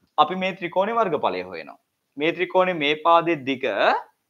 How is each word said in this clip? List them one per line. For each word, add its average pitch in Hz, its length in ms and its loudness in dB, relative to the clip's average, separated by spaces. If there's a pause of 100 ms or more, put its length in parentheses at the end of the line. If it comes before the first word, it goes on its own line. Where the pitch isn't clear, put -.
(180)
අපි 160 180 2
මේ 185 160 -2
ත්‍රිකෝණේ 185 460 -2
වර්ගඵලය 120 440 0
හොයනවා. 80 360 -14 (380)
මේ 156 160 0
ත්‍රිකෝණේ 180 420 0
මේ 151 220 0
පාදේ 165 400 4
දිග 127 280 -4 (640)